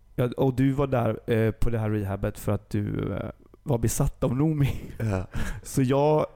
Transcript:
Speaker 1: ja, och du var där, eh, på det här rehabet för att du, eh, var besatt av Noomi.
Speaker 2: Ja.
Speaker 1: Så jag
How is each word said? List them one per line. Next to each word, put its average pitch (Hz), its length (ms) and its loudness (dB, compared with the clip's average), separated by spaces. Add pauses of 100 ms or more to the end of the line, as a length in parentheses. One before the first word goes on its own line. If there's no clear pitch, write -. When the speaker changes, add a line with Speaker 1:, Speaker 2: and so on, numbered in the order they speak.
(140)
Speaker 1:
ja, 123 220 0
och 135 180 2
du 135 180 4
var 139 140 2
där, 117 440 0
eh, 110 200 4
på - 200 2
det 113 80 0
här 107 120 0
rehabet 101 480 -4
för 110 140 -2
att - 180 -4
du, 104 460 -2
eh, - 140 -6 (320)
var - 160 0
besatt 131 460 0
av 120 120 0
Noomi. 147 340 2 (280)
Speaker 2:
Ja. 98 280 0 (360)
Speaker 1:
Så - 200 0
jag 143 540 2